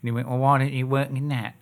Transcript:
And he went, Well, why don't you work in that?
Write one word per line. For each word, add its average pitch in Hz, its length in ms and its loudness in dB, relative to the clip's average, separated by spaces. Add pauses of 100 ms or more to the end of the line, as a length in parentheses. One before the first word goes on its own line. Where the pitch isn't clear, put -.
And 120 80 -6
he - 20 -2
went, 120 180 -4
Well, 127 100 -2
why 135 200 6
don't 135 140 2
you 131 140 -2
work 135 240 0
in 135 180 -4
that? 123 340 -4